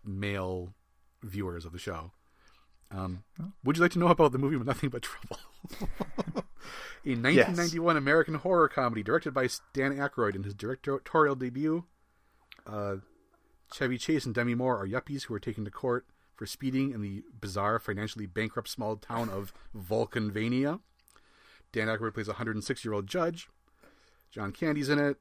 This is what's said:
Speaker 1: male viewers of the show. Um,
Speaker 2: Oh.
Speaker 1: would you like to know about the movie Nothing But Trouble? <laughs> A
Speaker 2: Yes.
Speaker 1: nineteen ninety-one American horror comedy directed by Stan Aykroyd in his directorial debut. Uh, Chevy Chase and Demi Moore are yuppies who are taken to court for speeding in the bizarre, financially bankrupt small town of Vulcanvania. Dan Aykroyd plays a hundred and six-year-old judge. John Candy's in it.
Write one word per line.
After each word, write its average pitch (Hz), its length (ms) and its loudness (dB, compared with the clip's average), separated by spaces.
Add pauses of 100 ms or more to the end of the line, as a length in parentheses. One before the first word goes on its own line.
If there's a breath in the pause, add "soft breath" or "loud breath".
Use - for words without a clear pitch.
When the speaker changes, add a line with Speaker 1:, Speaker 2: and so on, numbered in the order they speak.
Speaker 1:
male 95 680 -4 (480)
viewers 92 420 -6
of 82 80 -12
the 87 60 -12
show. 85 340 -8 (760 soft breath)
Um, 92 340 -6 (160)
Speaker 2:
Oh. 185 120 -8 (120)
Speaker 1:
would 143 120 2
you 165 60 4
like 175 100 6
to 175 60 0
know 175 100 6
about 160 240 8
the 127 60 0
movie 139 180 0
Nothing 131 340 -2
But 123 120 -6
Trouble? - 360 -12 (420)
<laughs> - 640 -4 (600 loud breath)
A 143 60 -2
Speaker 2:
Yes. 123 80 2
Speaker 1:
nineteen 135 380 8
ninety-one 170 400 2
American 151 380 4
horror 165 340 6
comedy 117 340 0
directed 139 300 0
by 131 140 2
Stan 135 500 -2
Aykroyd 127 380 0
in 95 80 -4
his 101 120 -6
directorial 139 840 2
debut. 143 480 -2 (840)
Uh, 104 300 -4 (760)
Chevy 127 260 0
Chase 156 280 0
and 117 80 -2
Demi 120 200 2
Moore 127 240 2
are 98 80 -4
yuppies 127 380 -4
who 117 100 -6
are 104 60 -4
taken 110 240 -6
to 104 60 -6
court 123 360 0 (300)
for - 80 -10
speeding 131 480 0
in 113 80 -6
the 101 220 -6 (180)
bizarre, 101 380 0
financially 107 480 -4
bankrupt 110 420 -4
small 110 280 -4
town 117 340 -4
of 101 220 -6 (240 soft breath)
Vulcanvania. 113 1040 0 (920 soft breath)
Dan 110 160 0
Aykroyd 110 260 -2
plays 104 140 -4
a 104 60 -4
hundred 113 220 -4
and 104 80 -4
six-year-old 107 420 -2
judge. 170 420 -2 (840 soft breath)
John 101 220 -6
Candy's 151 360 0
in 143 100 4
it. 143 220 2